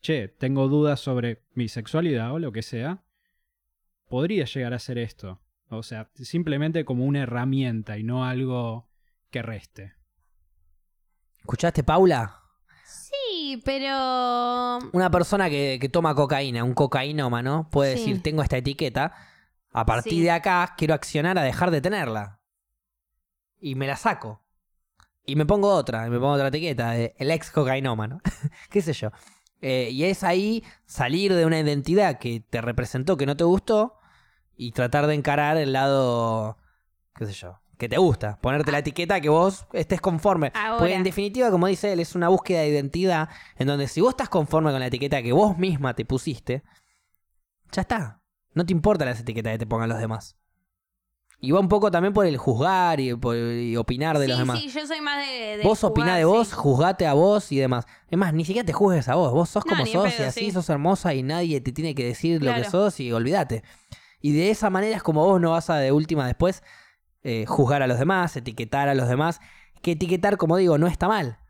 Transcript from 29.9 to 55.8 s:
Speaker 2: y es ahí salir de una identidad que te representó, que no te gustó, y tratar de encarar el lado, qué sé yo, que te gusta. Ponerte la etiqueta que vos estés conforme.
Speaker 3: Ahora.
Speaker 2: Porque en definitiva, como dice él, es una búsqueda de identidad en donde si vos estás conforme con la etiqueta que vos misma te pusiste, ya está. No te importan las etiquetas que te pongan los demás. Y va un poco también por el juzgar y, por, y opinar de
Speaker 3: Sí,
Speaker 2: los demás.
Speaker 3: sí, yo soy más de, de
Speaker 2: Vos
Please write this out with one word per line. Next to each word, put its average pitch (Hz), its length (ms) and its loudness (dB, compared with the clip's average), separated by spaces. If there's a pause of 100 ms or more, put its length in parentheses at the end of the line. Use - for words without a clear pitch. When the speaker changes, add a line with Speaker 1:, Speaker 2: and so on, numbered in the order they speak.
Speaker 2:
y 135 140 -2
es 185 200 -2
ahí 202 380 0 (240)
salir 170 480 0
de 165 120 4
una 160 120 2
identidad 151 600 2
que 117 220 -6
te 113 200 -6
representó, 123 560 -2
que 135 100 -2
no 143 100 -2
te 170 80 0
gustó, 214 500 2 (600)
y 120 160 -10
tratar 131 340 0
de 151 80 2
encarar 147 420 2
el 143 160 0
lado, 120 840 0 (580)
qué 110 100 -8
sé 101 60 -8
yo, 90 260 -16 (200)
que 120 100 -6
te 117 80 -2
gusta. 127 440 2
Ponerte 143 300 0
la 143 80 2
etiqueta 170 420 -2
que 151 100 -2
vos 180 420 4
estés 175 280 -2
conforme. 165 540 0
Speaker 3:
Ahora. 220 240 -2
Speaker 2:
Porque 180 160 2
en 185 80 0
definitiva, 202 480 0
como 180 160 4
dice 196 260 0
él, 175 60 0
es 170 160 -4
una 175 140 2
búsqueda 185 320 2
de 151 80 2
identidad 156 600 0 (260)
en 131 100 0
donde 139 220 0
si - 120 -2
vos 240 100 6
estás 254 180 -4
conforme 160 420 2
con 135 80 -2
la 127 80 -4
etiqueta 131 360 -2
que 117 100 0
vos 190 260 4
misma 143 360 0
te - 100 -6
pusiste, 131 580 -4 (1120)
ya - 100 -2
está. 175 380 -6 (320)
No 175 140 -2
te 190 60 -2
importan 165 360 2
las 120 100 -4
etiquetas 113 360 -4
que 110 40 -4
te 113 80 -6
pongan 113 220 -2
los 113 100 -2
demás. 113 380 -8 (1040)
Y 127 100 -4
va 175 80 6
un 190 100 4
poco 202 220 4
también 180 240 2
por 208 100 4
el 156 140 2
juzgar 165 640 2
y, 127 160 -2
por, 120 200 -2
y 117 400 -2
opinar 135 420 0
de 139 80 2
Speaker 3:
Sí, 131 40 0
Speaker 2:
los 127 80 0
demás. 127 220 0
Speaker 3:
sí, 285 80 -8
yo 294 180 -8
soy 311 140 -6
más 285 260 -4
de, 226 320 -8
de 208 60 -4
Speaker 2:
Vos 208 180 4